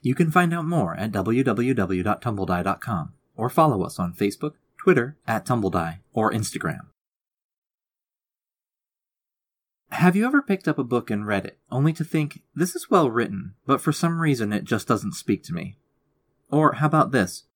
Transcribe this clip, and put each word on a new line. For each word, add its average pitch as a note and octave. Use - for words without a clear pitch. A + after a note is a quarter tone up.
You B2+
can E3
find F3
out E3
more B2+
at G2+
W A2
W A#2+
W F#2
dot G#2
tumble G2+
die F2
dot F#2
com E2+
or A2+
follow C#3+
us -
on F2
Facebook, G#2+
Twitter D3
at A2
Tumble G#2+
Die, E2
or A2
Instagram. -
Have F3+
you A3
ever C#4+
picked F#3+
up D#3
a C#3
book A#2+
and G#2
read G2
it, -
only D3
to D#3+
think, D3+
"This F3
is -
well E3
written, G#2
but C3+
for D#3+
some E3
reason A#2
it G#2
just -
doesn't G#2
speak -
to -
me"? -
Or D3+
how D3
about D3+
this? B2